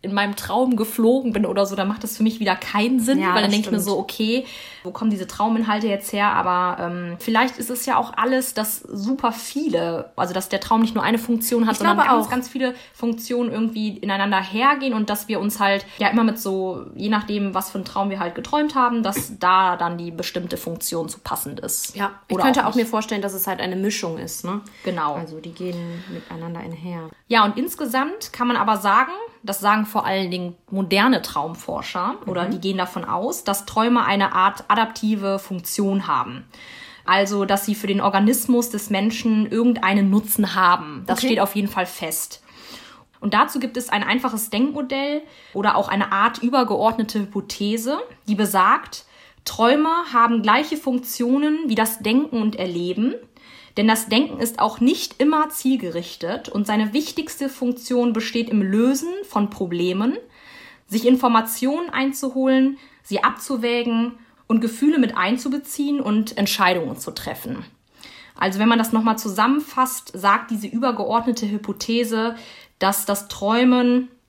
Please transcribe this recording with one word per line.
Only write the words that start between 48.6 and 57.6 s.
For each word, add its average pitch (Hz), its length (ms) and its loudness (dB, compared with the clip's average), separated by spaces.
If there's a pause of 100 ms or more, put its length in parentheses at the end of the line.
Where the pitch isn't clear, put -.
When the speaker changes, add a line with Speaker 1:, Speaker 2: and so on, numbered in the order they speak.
Speaker 1:
Träume 294 440 4 (240)
haben 233 300 4
gleiche 277 340 2
Funktionen 269 880 0
wie 220 80 0
das 220 240 0
Denken 247 420 2
und 214 160 0
Erleben, 185 580 -2 (640)
denn 214 100 4
das 220 200 2
Denken 226 300 0
ist 233 200 -4
auch 220 220 0
nicht - 380 2
immer 302 300 4
zielgerichtet 196 1000 -4
und 208 160 -2
seine 214 260 0
wichtigste 302 560 -4
Funktion 247 640 0